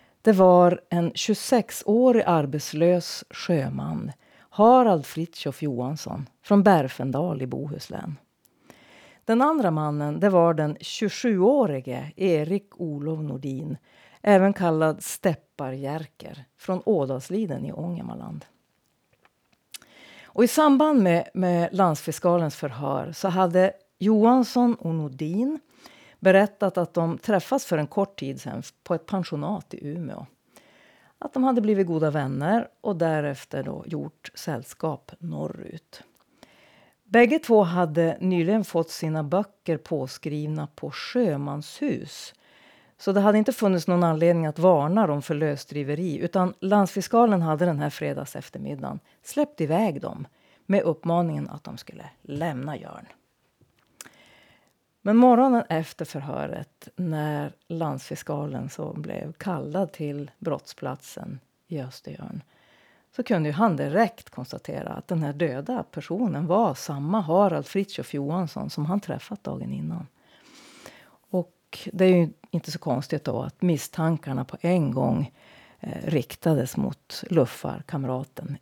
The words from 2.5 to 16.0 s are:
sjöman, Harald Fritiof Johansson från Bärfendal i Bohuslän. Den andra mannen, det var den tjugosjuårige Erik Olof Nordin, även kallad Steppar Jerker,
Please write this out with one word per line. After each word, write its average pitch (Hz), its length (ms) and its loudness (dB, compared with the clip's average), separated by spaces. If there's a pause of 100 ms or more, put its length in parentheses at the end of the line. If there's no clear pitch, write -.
sjöman, 143 840 -4 (380)
Harald 220 560 6
Fritiof - 560 -8
Johansson 139 680 -6 (120)
från 202 220 6
Bärfendal 143 800 2
i 131 60 -4
Bohuslän. 143 680 -10 (1080)
Den 226 160 2
andra 277 300 4
mannen, 151 480 -2
det 202 100 4
var 170 240 6
den 151 260 -2
tjugosjuårige 185 1400 0
Erik 175 560 0
Olof 156 480 -6
Nordin, 139 580 -8 (440)
även 202 320 6
kallad 156 500 0
Steppar - 680 -4
Jerker, 139 720 -10 (120)